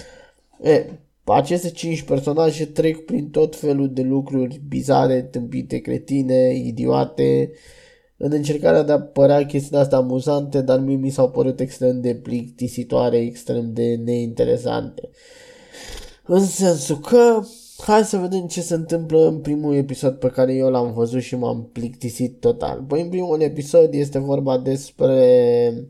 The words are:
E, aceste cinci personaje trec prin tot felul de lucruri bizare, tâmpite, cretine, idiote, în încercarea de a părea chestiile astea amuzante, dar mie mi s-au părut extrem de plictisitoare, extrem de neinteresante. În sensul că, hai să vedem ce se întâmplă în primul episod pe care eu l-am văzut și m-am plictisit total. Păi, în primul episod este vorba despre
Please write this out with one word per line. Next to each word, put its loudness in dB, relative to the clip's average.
E, 4
aceste 0
cinci -6
personaje 0
trec -2
prin -4
tot 0
felul -2
de -4
lucruri -2
bizare, 0
tâmpite, -8
cretine, 0
idiote, 0
în -4
încercarea 2
de 0
a 2
părea 4
chestiile -2
astea 4
amuzante, 0
dar 2
mie 0
mi -2
s-au 2
părut -2
extrem -2
de 0
plictisitoare, -4
extrem -4
de -2
neinteresante. -4
În 4
sensul 0
că, 6
hai 4
să -2
vedem -4
ce -6
se -4
întâmplă 2
în 0
primul -2
episod -2
pe -4
care 2
eu 2
l-am 0
văzut -2
și -8
m-am -4
plictisit -8
total. -2
Păi, -2
în -6
primul -2
episod 2
este -2
vorba -2
despre 2